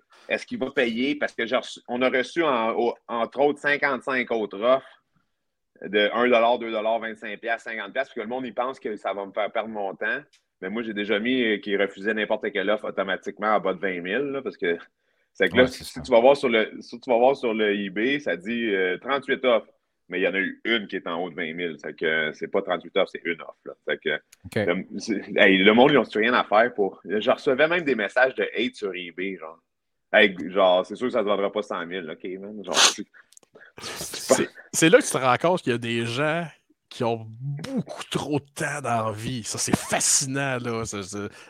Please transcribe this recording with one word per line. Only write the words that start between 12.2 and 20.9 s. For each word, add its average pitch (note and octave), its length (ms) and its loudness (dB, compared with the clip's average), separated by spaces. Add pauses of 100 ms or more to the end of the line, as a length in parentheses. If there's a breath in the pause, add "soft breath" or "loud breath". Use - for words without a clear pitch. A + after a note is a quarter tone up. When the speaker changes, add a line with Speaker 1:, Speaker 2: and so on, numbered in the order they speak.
Speaker 1:
quelle G2 200 0
offre G#2 140 -2
automatiquement G2 720 -2
en G2 40 2
bas F#2 160 -2
de E2+ 40 -10
vingt F2+ 220 -4
mille, A#2 300 -2
là, C3+ 100 -6
parce G#2+ 160 -8
que, E2+ 220 0 (540)
c'est F#2 160 2
que - 80 -6
là, B2+ 60 10
Speaker 2:
Ouais, C3 40 6
Speaker 1:
si, - 120 -10
Speaker 2:
c'est - 40 -14
Speaker 1:
si - 80 -14
Speaker 2:
ça. D#2+ 100 -12
Speaker 1:
tu D#2 80 -12
vas A#2 120 8
voir C3+ 140 8
sur C#3 140 0
le, A2 300 2
si A#2 200 -16
tu - 80 -10
vas A#2+ 120 4
voir C3 160 6
sur B2 180 -2
le G#2+ 220 2
eBay, G#2 440 -2
ça F2 160 -4
dit, A2 380 -4
euh, F#2 240 0
trente-huit C3 480 -2
offres. A2+ 220 2 (420)
Mais F2+ 100 -4
il F#2+ 40 2
y F#2 40 2
en F2 60 0
a F#2+ 60 0
eu F2+ 260 -4
une G#2+ 220 0
qui F#2+ 100 -8